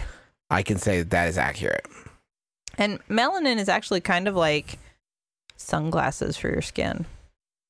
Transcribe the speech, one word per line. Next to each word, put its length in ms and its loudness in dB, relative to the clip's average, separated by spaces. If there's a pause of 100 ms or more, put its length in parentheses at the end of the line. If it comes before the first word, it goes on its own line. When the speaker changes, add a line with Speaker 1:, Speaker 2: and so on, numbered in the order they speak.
(100)
Speaker 1:
<laughs> 400 -16
Speaker 2:
I 120 4
can 160 0
say 220 2
that 100 -2
that 180 4
is 100 0
accurate. 480 -2 (920)
Speaker 1:
And 300 0
melanin 500 2
is 100 0
actually 320 2
kind 260 0
of 80 0
like 440 2 (800)
sunglasses 800 -2
for 120 -4
your 140 -2
skin. 440 -4 (640)